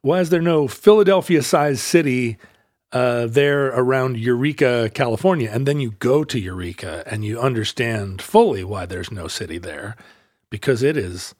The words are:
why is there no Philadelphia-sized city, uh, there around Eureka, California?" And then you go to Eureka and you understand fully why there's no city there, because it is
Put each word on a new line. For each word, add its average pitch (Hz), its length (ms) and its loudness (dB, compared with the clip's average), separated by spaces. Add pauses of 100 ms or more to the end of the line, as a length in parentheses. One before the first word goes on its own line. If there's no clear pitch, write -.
why 165 180 2
is 165 100 0
there 170 100 2
no 160 280 2
Philadelphia-sized 170 1120 4
city, 127 580 0 (540)
uh, 120 340 0
there 143 440 2
around 127 460 0
Eureka, 120 800 2
California?" 123 580 0
And 131 140 -2
then 147 140 0
you 120 180 -4
go 135 240 2
to 143 160 -4
Eureka 90 680 -8
and 107 200 -6
you 107 160 -4
understand 110 800 -2
fully 185 400 2
why 92 240 -8
there's 90 240 -10
no 92 160 -10
city 80 320 -8
there, 87 380 -12 (540)
because 120 340 -2
it 156 120 0
is 90 440 -8